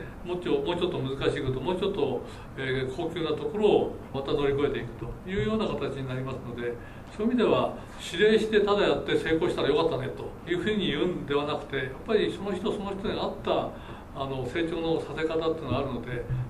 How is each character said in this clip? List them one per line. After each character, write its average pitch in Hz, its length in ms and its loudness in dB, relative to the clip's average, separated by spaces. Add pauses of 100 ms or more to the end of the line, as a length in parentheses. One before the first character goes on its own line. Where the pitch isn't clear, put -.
(260)
も 175 100 -2
う - 20 -2
ち - 100 -6
ょ-、 - 160 4
も 170 100 0
う 170 40 0
ち 175 80 2
ょ - 20 4
っ - 40 -2
と 143 60 -2
難 135 340 0
し - 80 -2
い - 40 -2
こ 127 80 2
と、 127 80 -2
も 165 140 0
う - 20 0
ち 196 100 0
ょ - 40 2
っ - 40 0
と、 123 280 0 (360)
え 135 300 0
ー、 127 80 -4
高 165 140 -2
級 170 120 -4
な 156 100 0
と 151 40 0
こ 151 220 -2
ろ 208 120 6
を 135 260 6 (180)
ま 135 80 -2
た 147 100 -4
乗 143 160 4
り 139 60 4
越 139 140 4
え - 20 0
て 117 100 -2
い - 40 -2
く - 100 -8
と - 360 -8
い 202 140 0
う 220 40 0
よ 214 80 2
う - 20 2
な 208 80 0
形 135 320 -4
に 131 100 -4
な 131 80 -4
り 131 80 -4
ま 131 80 -6
す 120 40 -6
の 117 200 -8
で、 120 180 -2 (420)
そ 208 80 -2
う 226 40 2
い - 40 4
う - 20 4
意 - 20 4
味 226 80 4
で - 0 -
は、 - 300 4 (380)
指 175 120 2
令 220 160 8
し - 100 2
て 208 120 6
た 202 140 4
だ 202 80 4
や 143 120 4
っ 139 80 -2
て 151 140 2
成 160 180 2
功 165 140 4
し - 60 0
た 165 80 0
ら 139 60 4
よ 147 60 4
か 160 100 4
っ 160 40 2
た - 80 0
ね 131 120 -4
と - 200 -8 (200)
い 175 60 2
う 175 40 0
ふ 175 80 -2
う 208 80 2
に 180 120 2
言 143 140 0
う 170 60 4
ん 170 180 -2
で 143 80 -2
は 143 120 2
な 147 100 -2
く - 100 -6
て、 139 120 -4
や 135 60 -2
っ - 20 -4 (200)
ぱ 233 80 2
り 190 180 4
そ - 120 -8
の 196 120 -2
人 208 160 0
そ - 80 -2
の 196 120 -4
人 196 200 -4
に 165 80 -4
合 190 80 -2
っ - 60 -4 (100)
た、 - 260 0 (460)
あ 139 100 -4
の、 131 200 -4
成 170 240 -2
長 165 100 -4
の 160 220 0
さ - 60 -6 (100)
せ 160 100 0
方 160 240 0
っ 156 40 -2
て - 60 -8
い - 20 -6
う - 20 -6
の 127 60 -4
が 131 80 2
あ - 20 0
る 143 60 -2
の 120 140 -4
で、 123 220 -6 (260)